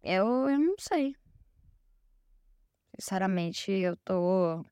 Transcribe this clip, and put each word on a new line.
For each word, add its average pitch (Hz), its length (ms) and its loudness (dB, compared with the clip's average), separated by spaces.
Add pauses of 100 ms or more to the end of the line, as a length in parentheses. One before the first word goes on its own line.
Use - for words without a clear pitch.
Eu, 233 460 2
eu 277 100 2
não 330 220 2
sei. 277 340 -2 (1800)
Sinceramente, 185 720 -2
eu 180 280 0
tô 175 720 0